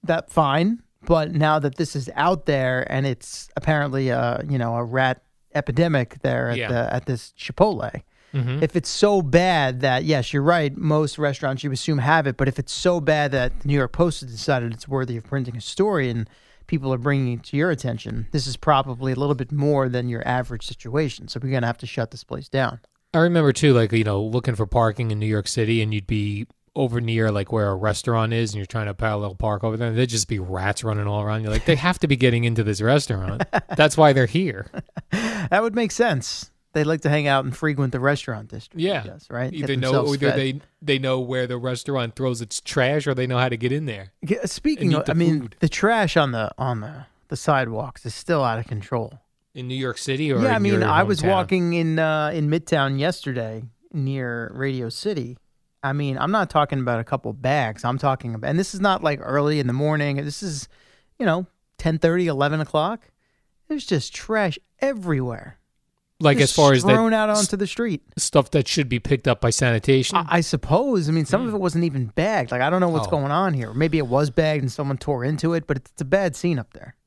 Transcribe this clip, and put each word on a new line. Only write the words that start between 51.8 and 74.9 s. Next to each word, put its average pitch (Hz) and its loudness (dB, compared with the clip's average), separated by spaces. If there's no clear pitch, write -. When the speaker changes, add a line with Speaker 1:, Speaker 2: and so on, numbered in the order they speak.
Speaker 1:
uh, 156 0
in 151 0
Midtown 156 0
yesterday 123 -4
near 131 -4
Radio 127 -4
City. 131 -6
I 139 -2
mean, 143 -2
I'm 143 0
not 196 0
talking 147 2
about 120 0
a 113 -6
couple 123 -6
bags. 127 -2
I'm 123 -2
talking 127 -2
about, 113 -6
and 156 0
this 190 -4
is 190 -8
not, 190 2
like, 147 0
early 147 0
in 135 0
the 123 0
morning. 147 0
This 143 -6
is, 156 -8
you 262 -2
know, 175 2
ten 160 0
thirty, 170 2
eleven 147 0
o'clock. 160 -4
There's 302 -6
just - -2
trash 208 -2
everywhere. 160 -4
Speaker 2:
Like, 143 6
Speaker 1:
Just 139 4
Speaker 2:
as - 0
far 143 8
as 127 6
that 190 4
Speaker 1:
thrown 226 4
out 214 2
Speaker 2:
s-, 208 4
Speaker 1:
onto 208 0
the 196 0
street. 220 -4
Speaker 2:
stuff - 2
that 139 2
should 143 0
be 123 0
picked 135 0
up 120 2
by 120 2
sanitation? 131 2
Speaker 1:
I, 170 0
I 170 4
suppose. 180 0
I 156 0
mean, 160 2
some 208 0
of 240 -2
Speaker 2:
Hmm. 214 -4
Speaker 1:
it 202 -2
wasn't 170 0
even 135 -2
bagged. 160 -2
Like, 123 -2
I 139 2
don't 180 2
know 180 4
what's 151 0
Speaker 2:
Oh. 101 -4
Speaker 1:
going 143 0
on 175 0
here. 113 -4
Maybe 156 2
it 143 0
was 139 2
bagged 156 0
and 127 -2
someone 139 -4